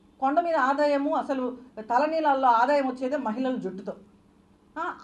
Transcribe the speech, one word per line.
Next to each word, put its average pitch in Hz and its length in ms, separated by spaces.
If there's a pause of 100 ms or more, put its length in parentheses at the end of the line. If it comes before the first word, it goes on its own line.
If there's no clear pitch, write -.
(200)
కొండ 269 200
మీద 339 160
ఆదాయము 285 600
అసలు 254 420 (220)
తలనీళ్ళల్లో 277 680
ఆదాయం 262 400
వచ్చేదే 262 300
మహిళల 254 380
జుట్టుతో. 190 380 (840)
ఆ, 339 140 (100)